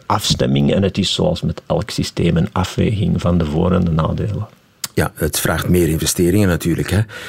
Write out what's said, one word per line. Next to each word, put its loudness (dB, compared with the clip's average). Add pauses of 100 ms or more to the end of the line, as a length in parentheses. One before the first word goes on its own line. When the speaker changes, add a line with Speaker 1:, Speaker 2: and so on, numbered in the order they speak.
Speaker 1:
afstemming 0
en 2
het 0
is 0
zoals 0
met -4
elk -2
systeem -2
een 2
afweging 0
van 2
de 2
voor- 0
en 2
de 0
nadelen. -2 (480)
Speaker 2:
Ja, -2
het -4
vraagt -2
meer 4
investeringen 2
natuurlijk, 0
hè. 2 (280)